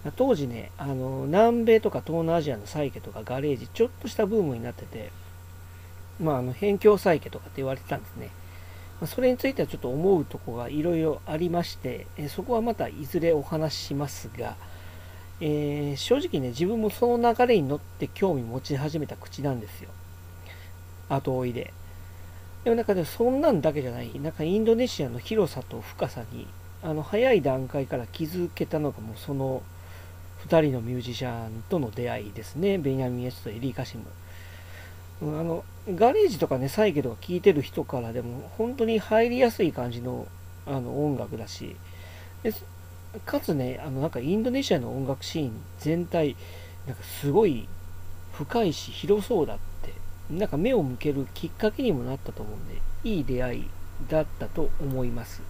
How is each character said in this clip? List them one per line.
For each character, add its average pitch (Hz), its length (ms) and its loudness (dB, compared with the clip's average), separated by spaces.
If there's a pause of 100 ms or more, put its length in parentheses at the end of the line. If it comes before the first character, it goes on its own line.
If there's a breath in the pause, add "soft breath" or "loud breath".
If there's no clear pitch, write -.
ま 147 60 -4
あ、 - 60 -10
当 254 200 6
時 143 120 0
ね、 113 300 -8
あ 139 100 -4
の、 135 380 -2
南 226 400 6
米 220 160 10
と 214 100 2
か 127 140 -2
東 165 160 0
南 165 180 4
ア - 20 2
ジ 147 100 0
ア 117 60 -2
の 101 80 -10
サ - 180 -2
イ 131 80 0
ケ 107 100 -12
と 104 100 -12
か 107 120 -8
ガ 127 180 -4
レ 147 120 2
ー 123 40 0
ジ、 - 100 -10
ち - 160 2
ょ - 40 6
っ - 20 -4 (120)
と 233 60 -8
し - 80 -8
た 220 100 4
ブ 214 140 2
ー 196 40 4
ム 135 120 0
に 117 80 -6
な 120 80 -6
っ - 20 -8
て - 120 -12
て、 107 260 -10 (1080 loud breath)
ま 156 120 4
あ、 131 60 4
あ - 20 0
の、 127 120 0
辺 202 260 2
境 208 180 10
サ 180 160 6
イ 143 60 4
ケ - 100 -8
と - 100 -10
か - 60 -14
っ - 20 -14
て - 100 -10
言 135 80 -2
わ 131 100 0
れ - 60 -12
て - 80 -14
た 143 80 0
ん - 40 -8
で - 60 -14
す - 80 -14
ね。 104 140 -10 (680 loud breath)
ま 170 60 -4
あ、 - 20 -6
そ - 140 -2
れ 254 100 8
に 247 60 2
つ 277 100 0
い 269 60 2
て - 80 0
は 143 60 2
ち - 80 -6
ょ - 20 -8
っ - 40 -8
と 127 80 -2
思 170 280 6
う 143 80 2
と - 140 -10
こ 117 160 -8
が 120 140 -6
い 151 120 -2
ろ 175 140 2
い 160 60 2
ろ 156 260 2
あ 156 100 -2
り 170 120 0
ま 170 140 2
し - 120 -6
て、 - 320 -6 (100)
え 151 80 -6
ー、 139 40 -6
そ - 120 -6
こ 240 120 0
は 226 80 4
ま 233 120 0
た 131 140 -2
い - 60 -8 (120)
ず 165 140 -2
れ 165 140 4
お 147 100 4
話 156 320 0
し - 20 -6
し - 160 -6
ま 143 140 0
す - 280 -10
が、 110 200 -6 (840 loud breath)
え 147 540 0
ー、 139 40 -4
正 240 200 4
直 294 220 0
ね、 127 100 -2
自 131 160 0
分 220 160 2
も 214 80 4
そ 240 280 4
の 233 160 6
流 240 140 6
れ 226 140 8
に 135 60 2
乗 143 80 2
っ 147 40 -4
て - 280 -6
興 190 260 2
味 131 100 0
持 117 180 -4
ち 147 140 -2
始 147 220 -2
め 147 80 0
た - 100 -8
口 - 280 -10
な 143 80 2
ん 123 80 -2
で 104 80 -10
す - 140 -14
よ。 87 80 -14 (1200 loud breath)
後 135 280 0
追 127 100 0
い 120 60 -2
で。 - 200 -6 (920 loud breath)
で 240 80 4
も 226 40 8
な 233 60 2
ん 226 40 0
か 202 100 4
ね、 175 100 2
そ 240 240 4
ん 262 100 4
な 311 120 6
ん 175 100 4
だ 156 100 4
け 147 100 -2
じ 127 60 -2
ゃ 120 40 -4
な 123 100 -6
い。 117 180 -8
な 147 100 -2
ん - 20 -4
か 156 120 -4
イ 175 140 4
ン 220 80 4
ド 226 100 8
ネ 247 120 2
シ - 160 -2
ア 127 60 -2
の 120 100 -4
広 214 340 2
さ 127 80 -6
と - 180 -10
深 - 300 -4
さ 120 220 -8
に、 120 160 -10 (340)
あ 160 120 -2
の、 151 100 -2
早 240 300 4
い 185 80 8
段 131 260 2
階 139 180 -2
か 135 120 -4
ら 120 100 -4
気 - 160 -6
づ 170 300 -2
け - 120 -2
た 156 140 0
の 147 120 0
が - 80 -10
も 110 140 -8
う 113 40 -12
そ - 160 -6
の 135 280 0 (800 loud breath)
二 165 220 6
人 147 120 4
の 120 80 -2
ミ 120 140 -2
ュ 123 40 -2
ー - 20 -4
ジ 120 120 -6
シ 131 120 -4
ャ 117 220 -4
ン 110 220 -8
と 180 100 2
の 117 120 0
出 120 180 -4
会 113 200 -6
い - 20 -12
で 110 120 -10
す - 120 -12
ね。 190 240 2
ベ 139 140 2
ン 131 40 2
ヤ 127 120 0
ミ 123 140 -2
ン・ - 20 -2
エ 123 60 -2
ス - 120 -14
と 113 80 -6
エ 107 80 -8
リ 131 120 -2
ー・ - 20 -8
カ 131 120 -4
シ - 120 -12
ム。 107 80 -12 (1160 loud breath)
う 151 100 -2
ん、 151 80 -2
あ 165 40 0
の、 170 200 -2 (320)
ガ 226 180 8
レ 427 120 8
ー - 40 6
ジ 175 100 -2
と 170 80 4
か 135 100 2
ね、 131 100 0
サ 214 180 4
イ 196 80 4
ケ 143 100 2
と 120 80 0
か 110 100 -8
聴 175 140 -4
い 175 60 0
て 196 120 10
る 147 80 4
人 - 220 -4
か 127 180 -4
ら 113 100 -4
で 120 100 -4
も、 120 360 -8
本 240 180 0
当 233 100 2
に 220 140 4
入 226 300 6
り 247 100 0
や 240 120 8
す 226 120 0
い 156 80 4
感 120 200 -2
じ 120 100 -6
の、 123 260 -4 (380)
あ 139 140 -2
の、 127 260 0
音 143 100 2
楽 110 220 -4
だ 113 100 -8
し、 - 280 -10 (680 loud breath)
で、 220 100 2 (720)
か 285 140 0
つ 175 160 0
ね、 127 280 0
あ 151 60 -6
の、 135 120 -2
な 156 60 2
ん - 20 0
か 131 100 -4
イ 147 160 2
ン 220 80 2
ド 254 80 2
ネ 269 100 2
シ 202 140 4
ア 147 40 2
の 117 160 -4
音 131 120 -2
楽 135 160 -2
シ - 160 -4
ー 143 80 0
ン 117 40 -2 (280)
全 170 260 2
体、 160 300 2 (500 loud breath)
な 131 80 -6
ん - 20 -6
か - 80 -12
す - 280 -2
ご 202 160 8
い 123 200 0 (680)
深 226 300 0
い 165 100 4
し、 - 180 -6
広 196 340 2
そ 185 180 4
う - 20 4
だ 110 100 -4
っ - 20 -4 (240)
て、 - 120 -2 (360)
な 180 160 0
ん - 40 -2
か - 80 0
目 226 160 4
を 202 100 4
向 127 140 -2
け 147 160 0
る 135 200 -2
き - 140 -6
っ - 40 -4
か 214 200 2
け 277 120 -2
に 233 80 4
も 127 120 0
な 127 120 -2
っ - 40 -8
た - 120 -6
と - 120 -8
思 107 100 -4
う - 20 -6
ん - 120 -6
で、 - 140 -2 (220)
い 208 180 2
い - 20 0
出 123 200 2
会 120 160 0
い - 80 -2 (420)
だ 156 120 4
っ 143 40 0 (140)
た 113 80 -4
と 156 220 4 (120)
思 131 240 0
い 120 40 2
ま 117 160 -2
す。 - 240 -10